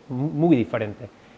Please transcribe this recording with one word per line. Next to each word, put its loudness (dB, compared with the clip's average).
mu-, -4
muy 4
diferente. -4